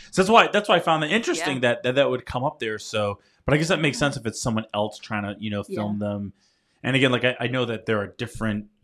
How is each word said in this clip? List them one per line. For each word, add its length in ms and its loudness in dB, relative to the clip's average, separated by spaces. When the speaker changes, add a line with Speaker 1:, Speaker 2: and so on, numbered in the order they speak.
Speaker 1:
So 120 2
that's 80 2
why, 220 8
that's 160 0
why 60 6
I 60 4
found 240 2
that 80 -4
interesting 420 -2
Speaker 2:
Yeah. 200 2
Speaker 1:
that, 100 -6
that 100 0
that 160 4
would 160 -4
come 160 -4
up 160 -4
there. 220 -6
So, 400 -2
but 80 4
I 40 4
guess 100 0
that 120 2
makes 180 2
Speaker 2:
Yeah. 20 -8
Speaker 1:
sense 160 0
if 100 -8
it's 160 -6
someone 320 0
else 240 -2
trying 240 -6
to, 180 -6
you 100 -6
know, 120 -4
film 380 -4
Speaker 2:
Yeah. 80 -2
Speaker 1:
them. 240 -6
And 140 0
again, 160 4
like, 120 0
I, 140 2
I 80 -2
know 180 0
that 220 -6
there 140 2
are 80 -4
different, 580 -6